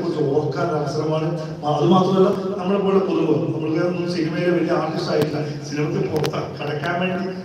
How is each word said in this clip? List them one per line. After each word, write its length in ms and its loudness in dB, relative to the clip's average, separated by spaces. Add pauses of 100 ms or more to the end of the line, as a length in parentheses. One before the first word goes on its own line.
കുറിച്ച് 180 -2 (120)
ഓർക്കാൻ 380 0
ഒരു 100 0
അവസരമാണ്. 480 -2 (500)
അത് 160 4
മാത്രമല്ല, 340 6 (320)
നമ്മളെ 240 0
പോലെ 240 4
പൊതുവെ 260 2 (200)
നമ്മൾക്ക് 340 0
ഒന്നും 280 -2
സിനിമയിലെ 420 0
വലിയ 220 2
ആർട്ടിസ്റ്റ് 340 -2
ആയിട്ടില്ല, 260 0 (280)
സിനിമയ്ക്ക് 440 -2
പുറത്ത് 300 -2 (180)
കടക്കാൻ 420 -4
വേണ്ടി 240 -2 (180)